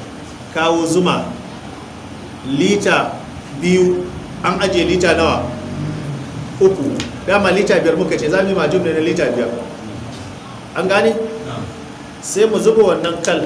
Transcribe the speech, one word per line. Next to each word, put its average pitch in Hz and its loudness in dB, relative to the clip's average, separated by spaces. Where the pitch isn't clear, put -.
kawo 165 2
zuma. 165 2
Lita 170 2
biyu. 180 4
An 185 0
ajiye 185 2
lita 170 4
nawa? 156 2
Uku. 190 2
Dama 190 4
lita 190 4
biyar 160 4
muka 170 0
ce, 151 -2
za 185 2
mu 196 2
yi 185 2
majum 165 2
ne 165 0
na 156 0
lita 156 0
biyar. 117 0
An 175 -2
gane? 220 4
Sai 208 4
mu 202 2
zuba 220 6
wannan 165 -2
kal 175 2